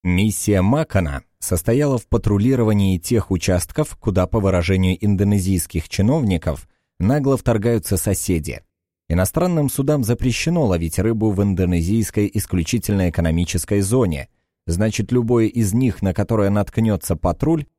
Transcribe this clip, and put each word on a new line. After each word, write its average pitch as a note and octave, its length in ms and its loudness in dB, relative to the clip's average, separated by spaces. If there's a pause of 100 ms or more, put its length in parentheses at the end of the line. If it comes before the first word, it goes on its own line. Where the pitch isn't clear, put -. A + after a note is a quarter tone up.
Миссия G2 580 2
Макона F#2+ 600 0 (160)
состояла C3+ 580 0
в - 100 -8
патрулировании G#2+ 920 2
тех G#2+ 340 -2
участков, F#2+ 640 -2
куда, F#2 320 0
по A2+ 140 0
выражению F#2 580 2
индонезийских G2 880 0
чиновников, G2 800 0 (320)
нагло C3+ 380 2
вторгаются A2+ 580 0
соседи. F2 680 -2 (440)
Иностранным D3+ 640 0
судам C#3 340 0
запрещено C3 600 0
ловить E2+ 340 -2
рыбу A2 320 0
в G2 100 -2
индонезийской F#2+ 920 0
исключительной F#2+ 800 -2
экономической E2+ 680 0
зоне. G2 480 0 (380)
Значит, G#2 480 -2
любое A#2+ 320 2
из G#2+ 280 0
них, B2 280 0
на F#2+ 120 0
которое G#2 360 0
наткнётся G#2 680 0
патруль C#3+ 500 -2 (140)